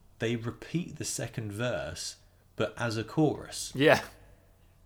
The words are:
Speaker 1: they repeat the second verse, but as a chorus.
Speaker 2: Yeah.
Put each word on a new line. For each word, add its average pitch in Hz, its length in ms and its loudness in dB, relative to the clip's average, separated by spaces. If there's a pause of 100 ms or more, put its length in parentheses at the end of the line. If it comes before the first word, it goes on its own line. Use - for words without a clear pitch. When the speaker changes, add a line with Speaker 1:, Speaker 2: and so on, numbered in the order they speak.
(200)
Speaker 1:
they 120 160 2
repeat 120 600 -4
the 107 80 -8
second 113 480 -4
verse, 101 640 -4 (400)
but 110 200 0
as 113 200 -2
a 110 80 -2
chorus. - 680 0
Speaker 2:
Yeah. 131 280 8 (840)